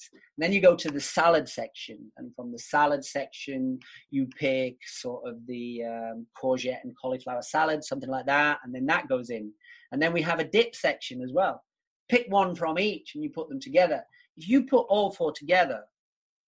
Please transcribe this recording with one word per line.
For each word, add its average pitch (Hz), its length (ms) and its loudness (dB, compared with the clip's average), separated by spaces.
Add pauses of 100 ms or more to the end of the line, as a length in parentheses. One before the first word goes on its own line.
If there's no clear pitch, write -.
(120)
And - 260 -20
then 170 140 0
you 196 80 2
go 175 160 10
to 160 120 -4
the 143 120 -4
salad 160 480 4
section. - 680 -12
And 123 200 -14
from 120 160 -10
the 117 80 -10
salad 147 440 2
section, 131 760 -6 (300)
you 135 160 0 (120)
pick 131 380 0 (100)
sort 123 420 -10
of 117 200 -12
the, 120 340 -8
um, 113 440 -8 (140)
courgette 127 440 -2
and 127 120 -14
cauliflower 127 460 -6
salad, 156 400 0
something 135 280 -8
like 131 160 -4
that. 147 360 2
And 123 100 -12
then 127 140 -4
that 156 220 0
goes 123 220 -2
in. 107 200 -8 (400)
And 135 100 -2
then 165 120 2
we 170 100 2
have 165 160 0
a 160 60 0
dip 226 320 2
section 127 460 -4
as 127 100 -8
well. 160 320 0 (440)
Pick 240 200 2
one 190 260 2
from 160 240 -2
each 196 380 -4
and 151 80 -6
you 143 60 -6
put 160 180 -10
them 135 100 -8
together. 143 460 2 (320)
If 160 120 -16
you 254 180 6
put 247 220 4
all 202 220 4
four - 220 -2
together, 147 500 2 (640)